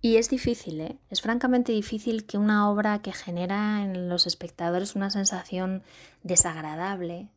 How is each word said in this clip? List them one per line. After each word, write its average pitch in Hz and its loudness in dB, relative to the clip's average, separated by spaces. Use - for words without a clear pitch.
Y 226 6
es 233 4
difícil, 175 -2
¿eh? - -10
Es - -2
francamente 247 2
difícil 214 -2
que - -4
una 208 4
obra 208 2
que 185 -8
genera 202 -2
en 180 -2
los 175 2
espectadores 175 -2
una 196 0
sensación 190 -2
desagradable 175 -2